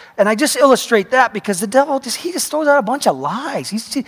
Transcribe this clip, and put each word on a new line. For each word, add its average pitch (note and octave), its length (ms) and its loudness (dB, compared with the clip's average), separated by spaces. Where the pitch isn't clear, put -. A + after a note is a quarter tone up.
and G#3 100 2
I A3 80 0
just C#4+ 200 0
illustrate A#3 560 4
that B3+ 220 2
because G3 260 -4
the G#3 80 -4
devil C4+ 320 2
just, B3+ 180 -8
he E4+ 140 -8
just - 180 -4
throws D4+ 180 -2
out C#4+ 120 4
a A3 40 2
bunch A#3+ 240 -4
of D#3 100 2
lies. F3+ 520 -6
He's, - 240 -8